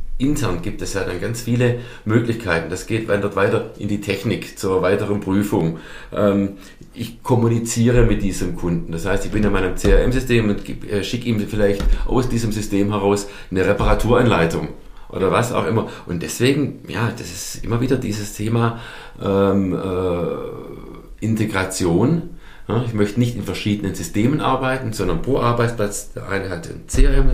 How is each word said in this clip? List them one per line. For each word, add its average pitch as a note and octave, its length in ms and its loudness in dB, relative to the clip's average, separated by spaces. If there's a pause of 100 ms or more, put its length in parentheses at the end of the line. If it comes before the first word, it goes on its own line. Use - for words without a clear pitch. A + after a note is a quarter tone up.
(180)
intern A#2+ 440 0
gibt G2 200 -6
es F2+ 120 -6
ja F#2+ 80 -2
dann F2+ 180 -6
ganz A2+ 200 -4
viele A#2+ 400 0 (240)
Möglichkeiten. G#2 680 0
Das F2+ 160 -8
geht, A2 220 -2
wandert G2+ 260 0
weiter G#2 420 0
in G2+ 120 -6
die G2+ 120 -2
Technik F#2+ 560 -4
zur F#2 260 0
weiteren G2+ 360 0
Prüfung. F#2+ 640 0 (340)
Ähm, G2 440 2 (360)
ich - 300 -12
kommuniziere A#2 800 4
mit G2 180 2
diesem F2+ 320 -2
Kunden. E2+ 380 -4
Das E2 120 -6
heißt, G2 200 0
ich - 80 -4
bin G#2+ 100 2
in G2+ 80 2
meinem F#2 260 0
C-R-M-System A#2 720 4
und G2+ 160 0
geb-, - 240 -10
äh, G2+ 140 -2
schicke A#2 240 -4
ihm A2 220 2
vielleicht G2+ 340 2 (240)
aus B2 220 2
diesem A2 240 0
System G2+ 400 0
heraus G2+ 340 2 (240)
eine F#2 160 2
Reparaturanleitung G2+ 1000 4 (400)
oder F#2 240 0
was A#2+ 200 2
auch G#2 140 0
immer. G2+ 220 0 (180)
Und E2+ 160 -4
deswegen, C#3 640 0
ja, G#2 320 -2
das E2+ 140 -10
ist - 320 -10
immer A#2 160 0
wieder C3 160 2
dieses G#2 380 -4
Thema, A2+ 440 0 (420)
ähm, G2 540 2
äh, F2 1500 -6
Integration. G#2 1080 2 (360)
Ja, A2 180 0
ich A2+ 100 -6
möchte G#2 260 0
nicht A#2 160 0
in G#2 80 -6
verschiedenen G2 500 -2
Systemen G#2+ 460 0
arbeiten, C3 520 -2
sondern E2+ 300 0
pro C3 160 0
Arbeitsplatz, A#2 760 0
der - 140 -12
eine F#2+ 220 -4
hat E2+ 180 -8
den - 200 -14
C - 160 6
R C#3 100 8
M, C#3 200 8